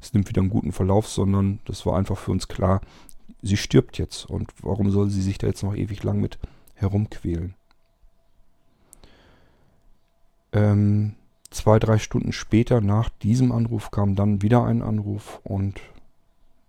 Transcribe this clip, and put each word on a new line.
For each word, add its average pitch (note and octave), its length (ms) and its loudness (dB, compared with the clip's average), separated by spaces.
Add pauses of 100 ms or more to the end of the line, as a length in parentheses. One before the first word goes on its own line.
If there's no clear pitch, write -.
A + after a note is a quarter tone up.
es - 120 -16
nimmt G2 160 2
wieder G2 120 0
einen F#2 80 2
guten G#2+ 220 -2
Verlauf, G2 380 0
sondern G2 560 0
das - 200 -10
war F2 120 0
einfach G2 200 -2
für - 140 -6
uns F#2 160 -2
klar, F#2+ 320 0 (640)
sie G2 160 0
stirbt - 400 2
jetzt - 280 -8
und - 240 -6 (120)
warum G2+ 300 0
soll G2+ 180 2
sie G2 120 -2
sich G2 160 -2
da G#2+ 100 -2
jetzt G2 140 -4
noch G2 140 -4
ewig G2 280 -6
lang G2+ 180 0
mit - 180 -6 (360)
herumquälen? F#2 760 -4 (3000)
Ähm, G#2 600 4 (340)
zwei, A2 300 4
drei A2 180 4
Stunden - 340 -2
später A#2 480 2
nach G#2 300 2
diesem B2 420 2
Anruf A2+ 400 -2
kam G2+ 240 0
dann G2+ 260 2
wieder A#2 220 4
ein A#2 180 0
Anruf G#2 640 -6
und G2 380 -4 (880)